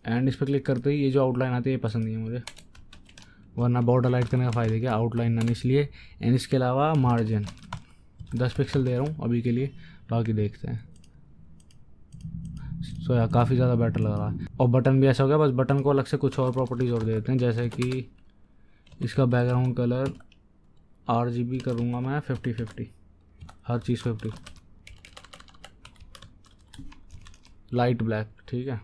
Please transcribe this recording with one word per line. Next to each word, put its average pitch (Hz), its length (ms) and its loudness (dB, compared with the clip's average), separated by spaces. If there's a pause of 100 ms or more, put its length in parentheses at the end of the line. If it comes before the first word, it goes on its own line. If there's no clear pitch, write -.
And 120 240 0
इस 127 80 -2
पर 139 100 -2
क्लिक 139 200 0
करते 131 240 0
ही 147 120 0
ये 135 80 2
जो 139 120 4
आउटलाइन 127 300 0
आती 123 180 0
है, 131 60 0
ये 123 60 -4
पसंद 113 220 -2
नहीं 110 100 -4
है 110 80 -6
मुझे, 120 200 -6 (1120)
वरना 123 240 2
बॉर्डर 123 300 4
लाइट 123 180 2
करने 127 160 0
का 123 60 0
फ़ायदा 113 280 0
क्या, 120 140 -2
आउटलाइन 117 480 0
none 117 100 2
इसलिए। 131 380 2 (280)
And 113 180 2
इसके 131 220 0
अलावा 131 380 2
मार्जिन 113 520 2 (880)
दस 120 220 0
पिक्सल 135 280 0
दे 123 80 0
रहा 123 80 0
हूँ 151 240 -4
अभी 120 180 0
के 120 100 0
लिए, 131 180 -2 (400)
बाकी 113 220 0
देखते 107 380 -2
हैं। 113 140 -8 (2250)
So 123 100 2
यार, 113 120 4
काफ़ी 120 280 4
ज़्यादा 123 180 4
बेटर 117 260 2
लग 107 180 0
रहा 104 120 -2
है। 95 160 -6 (140)
और 127 80 6
बटन 131 320 4
भी 135 60 6
ऐसा 135 160 4
हो 135 60 4
गया, 151 100 4
बस 143 160 4
बटन 135 260 2
को 139 100 2
अलग 135 140 2
से - 120 -2
कुछ 135 220 0
और 127 140 2
प्रॉपर्टीज 123 400 -2
और 113 120 0
दे 113 80 0
देते 113 200 0
हैं, 131 60 2
जैसे 120 300 2
कि 127 400 -4 (920)
इसका 131 240 2
बैकग्राउंड 123 500 2
कलर 123 360 0 (960)
आरजीबी 120 520 0
करूँगा 120 420 -2
मैं 135 200 -2
फिफ्टी 127 320 -4
फिफ्टी, 117 380 -8 (760)
हर 120 120 -2
चीज़ 117 240 -2
फिफ्टी, 110 280 -6 (3500)
लाइट 120 280 2
ब्लैक, 107 260 -2 (200)
ठीक 127 200 -6
है। 113 160 -6